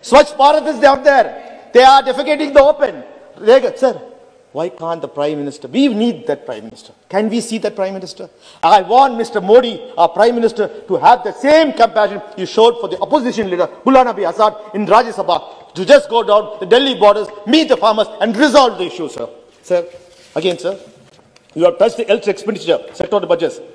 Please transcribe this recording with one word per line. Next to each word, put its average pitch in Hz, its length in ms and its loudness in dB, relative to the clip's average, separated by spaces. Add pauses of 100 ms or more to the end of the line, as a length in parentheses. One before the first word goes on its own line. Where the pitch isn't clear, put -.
Swachh 285 360 2
Bharat 294 300 2
is 277 160 -4
out 277 220 2
there. - 720 0
They 240 80 8
are 269 200 6
defecating 285 520 -4
the 285 80 8
open. 277 420 0 (320)
They, 233 400 2
sir, 254 240 -2 (520)
why 165 180 -6
can't 165 320 -8
the 160 60 -12
Prime 147 280 -4
Minister? 143 320 -10
We 254 200 0
need 214 400 -4
that 143 180 -6
Prime 110 180 -12
Minister. - 300 -20 (160)
Can 208 180 -2
we 226 140 -4
see 220 160 -8
that 208 180 -6
Prime 190 160 -6
Minister? 185 380 -16 (320)
I 190 180 4
want 233 380 2
Mister 226 240 -6
Modi, 226 560 2
our 170 100 2
Prime 226 260 2
Minister, 220 340 -2 (200)
to 185 80 -2
have 220 280 4
the 202 80 -8
same 302 420 2
compassion 214 480 0 (140)
he 185 100 -8
showed 233 340 2
for 202 80 -8
the 170 120 -8
opposition 226 500 -4
leader, 180 160 -2
Ghulam 262 400 2
Nabi 214 260 -4
Azad, 214 420 -2
in 208 120 -4
Rajya 226 260 2
Sabha, - 600 -6
to 180 100 -8
just 269 240 4
go 226 140 -2
down 208 380 0
the 190 60 -10
Delhi 247 320 2
borders, 208 300 2 (180)
meet 302 220 2
the 262 80 2
farmers, 214 300 0 (160)
and 214 120 -2
resolve 254 440 2
the 185 60 -6
issue, 160 260 -10
sir. 117 180 -12 (340)
Sir, 175 240 -4 (480)
again, 170 240 -4
sir, 190 220 -8 (760)
you 160 100 -2
have 175 140 2
touched 226 200 0
the 233 60 -6
health 202 220 -2
expenditure 185 520 -4 (160)
sector - 220 -6
of 190 60 -2
the 170 60 -12
budget 165 320 -4 (140)